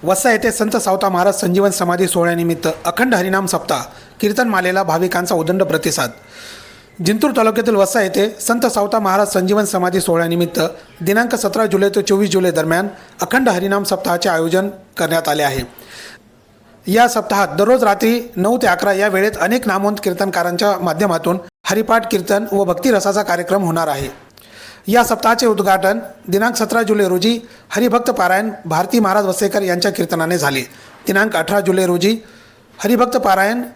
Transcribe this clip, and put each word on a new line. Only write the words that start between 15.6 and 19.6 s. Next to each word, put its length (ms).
या 200
सप्ताहात 400
दररोज 360
रात्री 520
नऊ 220
ते 100
अकरा 260
या 140
वेळेत 240
अनेक 260